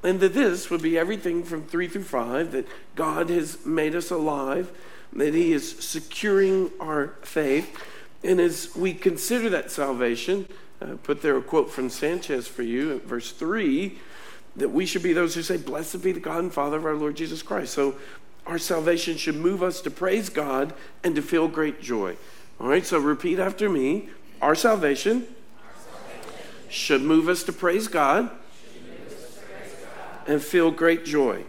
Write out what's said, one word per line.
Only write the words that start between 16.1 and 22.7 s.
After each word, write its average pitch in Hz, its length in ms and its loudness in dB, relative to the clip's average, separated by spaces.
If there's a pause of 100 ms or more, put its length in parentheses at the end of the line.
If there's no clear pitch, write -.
the 165 80 -2
God 160 180 -2
and 175 140 -2
Father 147 260 0
of 160 80 -2
our 151 100 0
Lord 151 200 -2
Jesus 160 260 -6
Christ." - 320 -4
So 139 220 2 (500)
our 170 120 -4
salvation 165 600 2
should 156 180 -2
move 175 260 2
us 180 200 -2
to 151 80 -4
praise 190 400 0
God 143 420 0 (320)
and 170 100 2
to 147 80 2
feel 165 240 4
great 156 360 0
joy. 98 340 -2 (420)
All 117 100 -2
right, 165 160 6